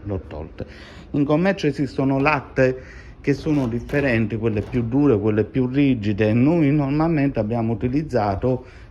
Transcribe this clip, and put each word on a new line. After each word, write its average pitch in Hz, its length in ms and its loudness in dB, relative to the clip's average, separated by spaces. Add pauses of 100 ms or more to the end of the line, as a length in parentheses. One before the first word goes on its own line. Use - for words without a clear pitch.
l'ho 98 240 -6
tolta. - 380 -12 (460)
In 143 140 0
commercio 165 420 0
esistono 135 520 0
latte 135 640 0 (380)
che 143 120 0
sono 143 340 0
differenti, 117 680 0
quelle 107 240 0
più 120 220 -2
dure, 131 340 4
quelle 107 260 2
più 127 240 -2
rigide. 110 640 2
Noi 143 380 4
normalmente 143 680 0
abbiamo 113 340 0
utilizzato 123 920 -2 (260)